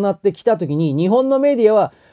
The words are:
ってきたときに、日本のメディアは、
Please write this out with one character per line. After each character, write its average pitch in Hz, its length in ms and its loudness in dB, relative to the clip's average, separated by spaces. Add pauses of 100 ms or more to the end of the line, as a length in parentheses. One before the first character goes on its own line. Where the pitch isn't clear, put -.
っ 190 100 -4
て 196 140 0
き - 100 -18
た 226 140 0
と 165 100 -6
き 147 100 -4
に、 156 180 -2
日 165 140 0
本 254 200 0
の 269 120 0
メ 285 160 2
デ 233 80 0
ィ 214 60 6
ア 220 40 2
は、 196 180 0 (200)